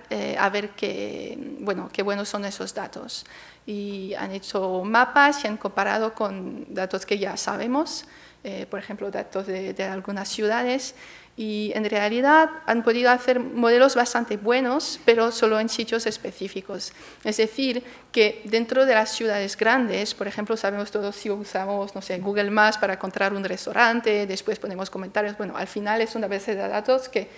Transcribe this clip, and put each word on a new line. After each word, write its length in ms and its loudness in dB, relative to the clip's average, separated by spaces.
eh, 300 -4
a 100 4
ver 200 -2
qué, 680 -6
bueno, 320 -4
qué 120 -2
buenos 260 -2
son 160 -6
esos 280 -8
datos. 520 -10
Y 520 -8
han 140 -6
hecho 520 -2
mapas 600 4
y 40 -2
han 100 -4
comparado 560 0
con 560 -6
datos 360 -4
que 120 0
ya 200 -4
sabemos, 680 -2
eh, 260 -8
por 100 -6
ejemplo, 320 -8
datos 360 -6
de, 260 -6
de 100 -4
algunas 460 -6
ciudades, 680 -2
y 360 -4
en 120 -2
realidad 640 4
han 180 2
podido 280 4
hacer 280 4
modelos 560 6
bastante 400 2
buenos, 680 0
pero 260 6
solo 280 2
en 100 0
sitios 360 -2
específicos. 880 -8
Es 140 -2
decir, 440 0
que 320 4
dentro 420 2
de 80 6
las 180 4
ciudades 440 -2
grandes, 600 2
por 120 -6
ejemplo, 300 -4
sabemos 340 -2
todos 240 -4
si 140 -6
usamos, 680 -4
no 60 -8
sé, 160 -6
Google 340 0
Maps 260 6
para 180 0
encontrar 380 -2
un 120 -4
restaurante, 840 2
después 320 -4
ponemos 300 -8
comentarios, 480 -4
bueno, 180 -6
al 120 -4
final 340 -2
es 140 -2
una 120 -2
base 280 -2
de 120 -2
datos 400 0
que, 300 -4